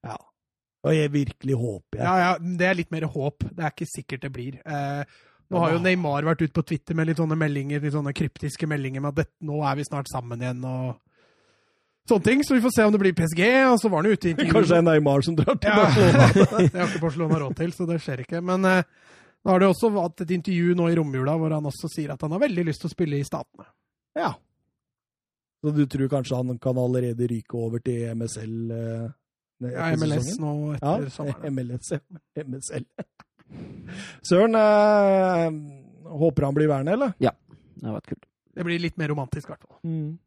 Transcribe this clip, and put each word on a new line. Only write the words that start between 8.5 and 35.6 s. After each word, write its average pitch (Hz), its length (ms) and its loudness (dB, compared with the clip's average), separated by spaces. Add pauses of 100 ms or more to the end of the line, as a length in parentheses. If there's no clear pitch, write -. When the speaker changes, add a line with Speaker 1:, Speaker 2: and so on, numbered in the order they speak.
Speaker 2:
meldinger 135 320 -4
med 147 80 -4
at 143 80 -6
det, - 100 -2 (160)
nå 151 220 -6
er 139 120 0
vi 147 80 -4
snart 139 280 -8
sammen 120 280 -8
igjen, 123 240 -6
og 127 320 -6 (1120)
sånne 202 160 2
ting. 262 200 2
Så 277 100 0
vi 247 60 6
får 240 160 2
se 226 80 6
om 208 80 6
det 208 80 2
blir 190 160 4
P 175 80 0
S 160 100 -2
G, 180 140 2 (160)
og 247 160 6
så 226 100 0
var 160 120 0
han 208 100 2
jo 190 40 4
ute 180 120 -2
i 165 60 0
intervjuet. 311 180 0
Speaker 1:
Kanskje 175 240 6
det 170 40 6
er 170 120 4
Neymar 143 320 4
som 170 120 -2
drar - 200 2
til 208 160 0
Speaker 2:
Ja. 208 40 6
Speaker 1:
Barcelona. 165 560 8
Speaker 2:
<laughs> 185 400 6
Det 180 80 -4
har 180 80 0
ikke 185 120 -4
Barcelona 160 400 0
råd 139 160 -6
til, 170 160 -4
så 175 160 -6
det 165 120 -2
skjer 127 260 -8
ikke. 170 180 -6
Men, 185 200 0
eh, 185 180 4 (600)
nå 196 80 2
har 185 80 6
det 196 120 6
også 233 160 2 (140)
hatt 170 180 -6
et 170 160 -6
intervju 175 380 2
nå 170 160 2
i 170 60 2
romjula 139 420 0
hvor 160 160 0
han 151 100 -4
også 143 240 -8
sier 147 240 -6
at 139 80 -10
han 156 120 -4
har 185 80 -4
veldig 190 260 0
lyst 156 160 -4
til 170 80 -6
å - 20 -20
spille 147 240 -4
i 143 80 -2
Statene. - 400 -12 (520)
Speaker 1:
Ja. 339 180 -4 (1300)
Så 151 100 0
du 147 120 4
tror 135 220 -2
kanskje 131 280 -2
han 127 220 -4
kan 127 200 -2
allerede 123 520 0
ryke 113 240 -8
over 117 240 -4
til 117 320 -6
M 113 120 -6
S - 160 -8
L, 113 320 -8
eh, 113 360 -8 (540)
ne-, 123 120 -8
Speaker 2:
Ja, 165 140 -6
Speaker 1:
etter 160 100 0
Speaker 2:
M 156 60 0
L 151 100 0
S 127 140 -2
Speaker 1:
sesongen? 175 160 -8
Speaker 2:
nå 151 320 -4
etter 147 320 -2
Speaker 1:
Ja, 135 40 -10
Speaker 2:
sommeren. 143 360 -8
Speaker 1:
<laughs> 143 80 -4
M 131 40 -4
L 123 200 -6
S, - 140 -12
ja. 151 60 -6 (440)
M 131 120 -12
S 135 200 -12
L. 120 100 -8 (1400)
Søren, 214 320 4
eh, 202 960 4 (600)